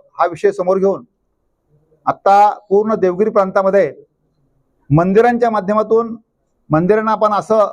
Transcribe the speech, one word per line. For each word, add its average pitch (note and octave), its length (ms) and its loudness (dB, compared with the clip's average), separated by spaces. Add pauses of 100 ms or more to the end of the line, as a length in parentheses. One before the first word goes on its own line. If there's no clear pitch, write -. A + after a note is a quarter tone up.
(140)
हा D#3+ 120 -2
विषय F3+ 260 -2
समोर F#3+ 260 -2
घेऊन F#3 260 -2 (1000)
आत्ता G3+ 440 2 (200)
पूर्ण G#3+ 260 0
देवगिरी F#3 340 -2
प्रांतामध्ये F#3+ 640 0 (960)
मंदिरांच्या A3+ 600 2
माध्यमातून G#3+ 680 -2 (540)
मंदिरांना G3+ 420 0
आपण G#3+ 220 0
असं G3+ 400 0